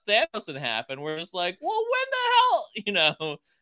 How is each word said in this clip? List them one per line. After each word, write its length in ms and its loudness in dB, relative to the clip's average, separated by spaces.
Thanos 440 2
in 80 -8
half 320 -2
and 120 -8
we're 160 -4
just 160 -10
like, 280 -4
"Well, 280 0
when 220 0
the 60 -2
hell?" 400 4
<laughs> 100 -8
You 60 -2
know, 460 0